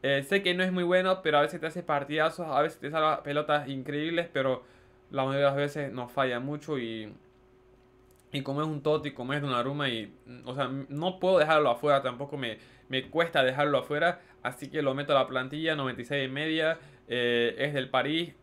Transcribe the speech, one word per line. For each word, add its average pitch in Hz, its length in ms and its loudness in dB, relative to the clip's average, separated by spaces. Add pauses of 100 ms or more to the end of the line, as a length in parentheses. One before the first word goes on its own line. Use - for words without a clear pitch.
Eh, 139 240 2
sé 196 160 2
que 180 100 2
no 185 100 0
es 185 80 2
muy 180 120 0
bueno, 185 400 4
pero 147 140 4
a 143 40 8
veces 151 200 -2
te 160 60 -6
hace 170 140 -6
partidazos, 156 640 0
a 143 160 2
veces 160 180 0
te 143 120 -8
salva 156 320 0
pelotas 147 460 0
increíbles, 147 640 -2
pero 131 320 0 (480)
la 135 120 0
mayoría 139 220 2
de 139 60 6
las 139 40 -2
veces 143 380 -2
nos 123 180 -8
falla 131 280 0
mucho 147 380 -6
y... 113 360 -8 (1160)
y 143 100 -4
como 139 200 -4
es 156 60 0
un 151 140 -6
Totti, 147 300 0
como 127 220 -6
es 147 80 -2
Donnarumma 135 480 -2
y... 113 240 -6 (320)
o 127 80 -8
sea, 131 160 -4 (200)
no 170 300 -4
puedo 185 200 4
dejarlo 151 300 6
afuera, 135 320 4
tampoco 131 360 -6
me, 120 220 -6 (280)
me 131 220 -4
cuesta 160 340 2
dejarlo 139 360 2
afuera, 160 420 0 (220)
así 123 260 -6
que 156 120 -2
lo 135 120 2
meto 143 220 0
a 131 60 8
la 131 60 2
plantilla, 143 480 -2
noventa 127 260 -4
y 120 40 -8
seis 135 240 -2
y - 20 -8
media, 160 460 0 (300)
eh, 120 500 2
es 143 160 0
del 127 160 -2
París. 147 540 0